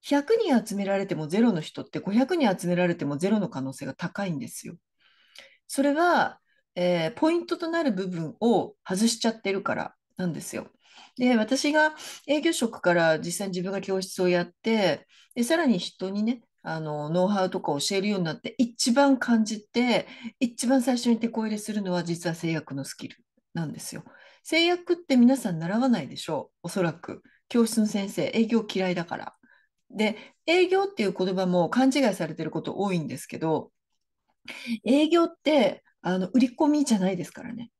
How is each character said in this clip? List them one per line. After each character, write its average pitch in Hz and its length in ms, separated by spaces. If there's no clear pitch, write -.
百 285 340
人 302 300
集 196 80
め 202 100
ら 196 140
れ 196 80
て - 80
も 156 140
ゼ 190 120
ロ 233 120
の 165 80
人 - 220
っ - 60
て、 - 120
五 190 120
百 262 220
人 262 240
集 180 80
め 175 80
ら 180 140
れ 170 80
て 143 80
も 143 120
ゼ 180 140
ロ 214 80
の 185 100
可 135 140
能 135 100
性 147 140
が 139 80
高 196 320
い 180 60
ん 139 80
で 117 80
す - 180
よ。 175 80
そ - 160
れ 285 80
は、 302 480
え 180 340
ー、 160 40
ポ 320 180
イ 339 80
ン 339 80
ト 339 100
と 330 120
な 339 140
る 277 100
部 185 160
分 165 320
を 220 340
外 190 220
し 233 140
ち 233 80
ゃ - 20
っ 220 100
て 196 100
る 196 120
か 117 140
ら - 180
な 185 100
ん 165 60
で - 80
す - 160
よ。 - 140
で、 247 200
私 262 360
が 311 220
営 294 140
業 330 120
職 233 280
か 180 140
ら 160 240
実 175 260
際 196 40
に - 40
自 180 100
分 190 100
が 196 80
教 190 200
室 190 220
を 180 60
や 175 140
っ 175 80
て、 208 440
で、 240 80
さ 320 140
ら 330 100
に 214 120
人 185 320
に 208 120
ね、 233 200
あ 160 160
の、 151 320
ノ 180 160
ウ - 20
ハ 202 160
ウ 180 60
と 185 100
か 165 200
教 196 160
え 196 40
る 202 80
よ 208 80
う - 40
に 175 40
な 156 100
っ - 60
て、 - 180
一 240 340
番 277 240
感 233 280
じ 208 220
て、 240 400
一 240 300
番 262 140
最 247 140
初 240 140
に 226 80
手 233 100
こ 226 140
入 214 80
れ 214 80
す 214 140
る 208 100
の 185 100
は 175 120
実 170 240
は 165 60
制 165 180
約 147 220
の 135 100
ス - 100
キ - 140
ル - 80
な 170 100
ん 147 80
で - 80
す - 140
よ。 160 100
制 330 220
約 349 280
っ - 20
て 285 200
皆 247 200
さ 220 160
ん 160 60
習 175 200
わ 262 100
な 214 140
い - 60
で - 80
し - 140
ょ 147 200
う。 - 40
お - 20
そ 185 140
ら 165 100
く。 - 300
教 233 180
室 226 140
の 214 60
先 202 240
生、 - 220
営 220 140
業 214 260
嫌 185 180
い 175 40
だ 170 100
か - 120
ら。 - 180
で、 214 260
営 359 220
業 381 140
っ 392 40
て 392 160
い 202 40
う 185 100
言 185 180
葉 190 120
も 175 240
勘 262 180
違 269 100
い 190 40
さ 170 120
れ 156 80
て 160 100
る 151 60
こ 160 120
と - 140
多 196 160
い 175 60
ん 151 100
で - 80
す - 100
け - 120
ど、 156 340
営 285 240
業 339 160
っ 330 60
て、 285 400
あ 185 160
の、 185 100
売 254 120
り 254 100
込 302 180
み 294 160
じ 233 100
ゃ 208 40
な 185 120
い 190 60
で 170 80
す - 80
か - 100
ら - 100
ね。 - 260